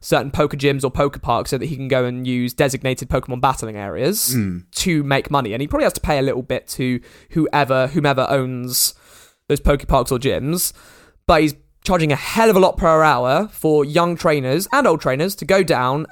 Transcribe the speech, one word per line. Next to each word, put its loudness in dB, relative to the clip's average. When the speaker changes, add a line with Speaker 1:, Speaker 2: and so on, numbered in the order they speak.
Speaker 1:
certain -2
poker 0
gyms 0
or -2
poker -2
parks -2
so -2
that -4
he -8
can -10
go 0
and -6
use -2
designated -2
Pokemon -2
battling -2
areas -2
Speaker 2:
Mm. -2
Speaker 1:
to 0
make 0
money. 0
And -4
he -4
probably 0
has 2
to -8
pay 0
a 0
little -2
bit -6
to -4
whoever, 2
whomever 0
owns -2
those 0
poker 0
parks 2
or 0
gyms. -2
But 4
he's 0
charging 0
a 2
hell 2
of 4
a 6
lot 4
per 4
hour 2
for 2
young 0
trainers 0
and 2
old 2
trainers -2
to -10
go 4
down 0